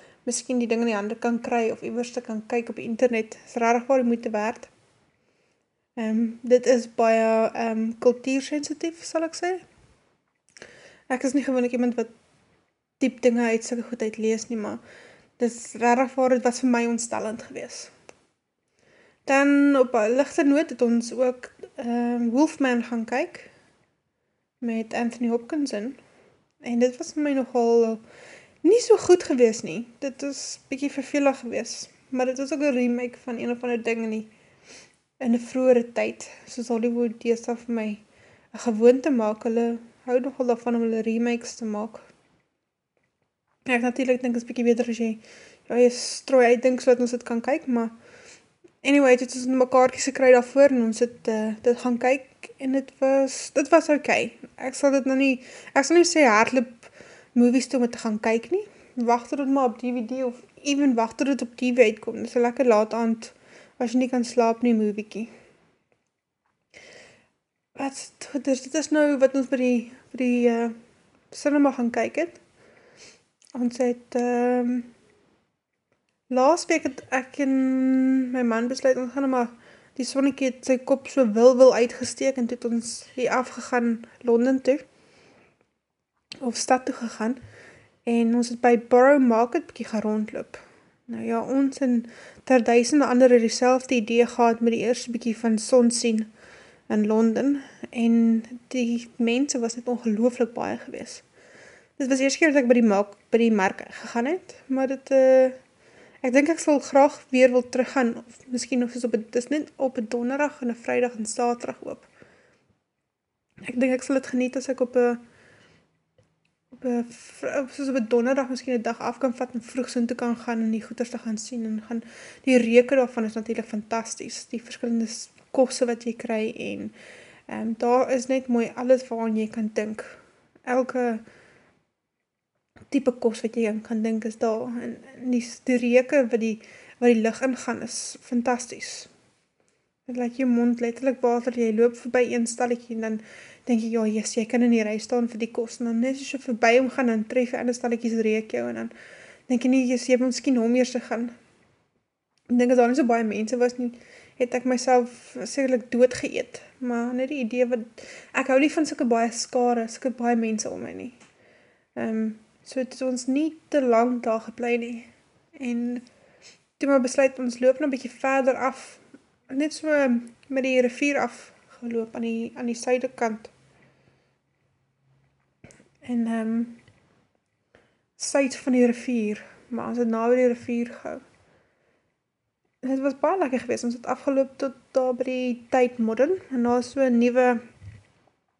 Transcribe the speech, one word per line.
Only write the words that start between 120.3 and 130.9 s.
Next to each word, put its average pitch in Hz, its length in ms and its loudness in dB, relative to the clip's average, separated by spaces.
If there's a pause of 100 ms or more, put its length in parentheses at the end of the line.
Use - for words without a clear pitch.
gaan 233 260 -6
en 220 100 -2
die 220 100 -4
goeders - 280 -10
te 240 80 -10
gaan 220 200 -8
sien 226 280 -8
en 220 220 -6
gaan, 233 160 -8 (400)
die 254 140 4
reuke 240 380 4
daarvan 240 280 0
is 214 100 -6
natuurlik 220 320 -8
fantasties, - 800 -8
die 233 160 -10
verskillende 233 440 -4
s-, - 220 -14 (220)
kosse 254 340 0
wat 233 180 -4
jy 233 100 -6
kry 226 440 -6
en, 202 360 -10 (520)
ehm, 220 320 -6
daar 247 340 0
is 247 160 -2
net 262 200 -2
mooi 233 280 0
alles 254 320 2
waaraan 226 300 -4
jy 220 100 -2
kan 214 260 -6
dink. 214 300 -6 (600)
Elke 247 560 -2 (1700)